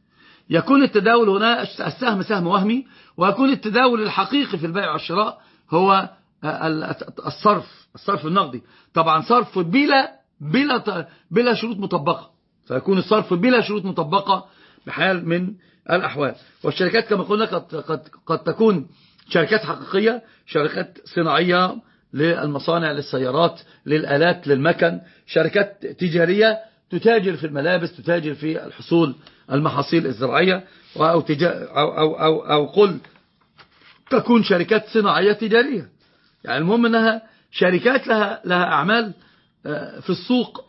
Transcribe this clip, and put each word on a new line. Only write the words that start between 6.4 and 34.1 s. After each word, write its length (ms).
آه، 220
ال-، 280
الصرف، 680
الصرف 320
النقدي. 360
طبعًا 280
صرف 360
بلا، 540
بلا 380
ت-، 280
بلا 240
شروط 220
مطبقة، 540
فيكون 300
الصرف 360
بلا 260
شروط 240
مطبقة 600
بحال 420
من 260
الأحوال. 440
والشركات 440
كما 140
قلنا 220
قد، 320
قد، 320
قد 120
تكون 500
شركات 320
حقيقية، 600
شركات 580
صناعية 720
للمصانع، 800
للسيارات، 680
للآلات، 600
للمكن، 540
شركات 600
تجارية 720
تتاجر 460
في 100
الملابس، 500
تتاجر 380
في 320
الحصول، 480
المحاصيل 540
الزراعية، 580
أو 240
تجا-، 560
أو، 220
أو، 160
أو، 260
أو 260
قل 320